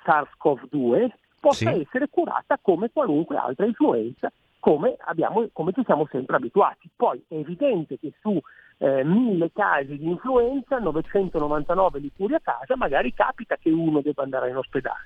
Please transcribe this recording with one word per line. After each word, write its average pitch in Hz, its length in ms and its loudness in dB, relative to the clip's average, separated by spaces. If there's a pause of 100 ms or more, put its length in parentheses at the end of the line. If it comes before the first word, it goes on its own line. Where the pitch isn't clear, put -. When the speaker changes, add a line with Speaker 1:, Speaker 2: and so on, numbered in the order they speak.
Speaker 1:
sars 151 340 2
cov 143 320 0
due, 147 420 2 (280)
possa 285 340 4
Speaker 2:
Sì. 180 80 0
Speaker 1:
essere 254 260 -4
curata - 540 -2
come 190 300 2
qualunque 170 440 0
altra 131 300 -2
influenza, 196 640 0 (280)
come 180 400 2
abbiamo, 165 520 -2
come 170 220 -4
ci 262 120 -2
siamo 151 260 2
sempre 135 240 -4
abituati. 139 600 0
Poi 165 320 -2
è - 60 -16
evidente 165 640 -4
che 143 240 -10
su, 202 180 -2 (380)
eh, 135 260 2
mille 180 480 2
casi 147 460 -2
di 156 100 -6
influenza, 247 720 0
novecentonovantanove 160 1200 0
li 143 160 -10
curi 220 200 -2
a 320 40 2
casa, 135 360 -4
magari 208 380 0
capita - 440 -2
che 165 140 0
uno 160 300 2
debba 147 200 -4
andare 127 300 -4
in 131 60 -6
ospedale, 123 480 -6